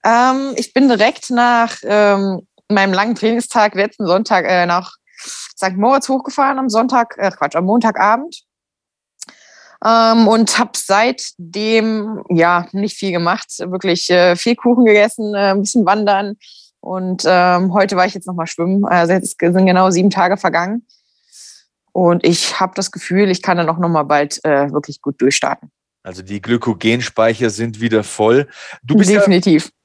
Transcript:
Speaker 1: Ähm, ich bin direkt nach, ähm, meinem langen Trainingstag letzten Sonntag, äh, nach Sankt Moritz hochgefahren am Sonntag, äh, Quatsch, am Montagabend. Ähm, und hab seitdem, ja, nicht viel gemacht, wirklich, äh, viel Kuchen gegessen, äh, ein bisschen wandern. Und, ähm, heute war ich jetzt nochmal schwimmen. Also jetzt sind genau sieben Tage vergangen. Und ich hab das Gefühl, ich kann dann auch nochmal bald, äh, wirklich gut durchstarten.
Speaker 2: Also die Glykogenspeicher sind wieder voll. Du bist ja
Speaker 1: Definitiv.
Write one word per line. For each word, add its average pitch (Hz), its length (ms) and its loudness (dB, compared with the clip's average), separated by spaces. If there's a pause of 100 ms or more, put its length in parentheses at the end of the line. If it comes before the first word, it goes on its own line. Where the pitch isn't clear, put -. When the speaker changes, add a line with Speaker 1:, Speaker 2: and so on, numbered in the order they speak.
Speaker 1:
Ähm, 262 520 2
ich - 160 -6
bin 269 160 4
direkt 226 400 0
nach, 240 540 0
ähm, 196 640 0 (240)
meinem 196 220 2
langen 208 220 0
Trainingstag 220 600 0
letzten 214 320 -4
Sonntag, 190 400 0
äh, 180 200 2
nach 175 300 -4 (600)
Sankt 190 220 -6
Moritz 254 320 0
hochgefahren 269 480 -2
am 262 100 -4
Sonntag, 233 480 0
äh, 190 140 -2
Quatsch, 151 260 -4
am 175 80 0
Montagabend. 226 800 0 (1400)
Ähm, 226 460 4
und 226 300 2
hab 233 180 -4
seitdem, 214 1500 -2
ja, 175 440 2
nicht 202 260 -4
viel 196 140 -4
gemacht, 175 340 -2 (140)
wirklich, 185 500 -4
äh, 180 240 4
viel 233 220 0
Kuchen 240 280 2
gegessen, 208 500 2
äh, 196 180 0
ein 202 80 0
bisschen 208 260 0
wandern. 202 500 0 (440)
Und, 185 460 -6
ähm, 180 460 2
heute 190 240 0
war 185 80 2
ich 185 80 -4
jetzt 180 140 -14
nochmal 170 200 -8
schwimmen. 185 380 -2
Also 175 300 2
jetzt - 260 -4
sind 180 260 2
genau 185 240 4
sieben 185 200 2
Tage 190 260 0
vergangen. 185 500 -4 (1080)
Und 175 340 2
ich - 340 0
hab 185 140 -2
das - 160 -6
Gefühl, 190 400 0
ich 185 100 -2
kann 180 160 -2
dann 170 120 -2
auch 165 100 -4
nochmal 170 260 0
bald, 147 400 -2
äh, 143 280 0
wirklich 143 280 -6
gut - 220 -8
durchstarten. 139 480 -2 (320)
Speaker 2:
Also 92 200 -16
die 98 200 -10
Glykogenspeicher 113 1040 -2
sind 110 320 -6
wieder 110 240 0
voll. 120 420 2 (360)
Du 120 120 -4
bist 196 160 4
ja 208 80 4
Speaker 1:
Definitiv. 185 520 2 (140)